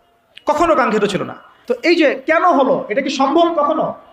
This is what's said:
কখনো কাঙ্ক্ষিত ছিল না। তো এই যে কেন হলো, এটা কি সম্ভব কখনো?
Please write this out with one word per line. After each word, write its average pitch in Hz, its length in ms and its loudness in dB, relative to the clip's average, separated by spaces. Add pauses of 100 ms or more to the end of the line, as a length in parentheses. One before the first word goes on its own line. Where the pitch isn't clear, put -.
(460)
কখনো 302 300 2
কাঙ্ক্ষিত 214 300 0
ছিল 180 180 -4
না। - 120 -10 (320)
তো 240 60 -4 (100)
এই 339 120 2
যে 311 120 2 (220)
কেন 330 160 2
হলো, 269 300 2 (140)
এটা 208 120 -2
কি - 180 -6
সম্ভব 311 260 2 (140)
কখনো? 285 260 -2 (280)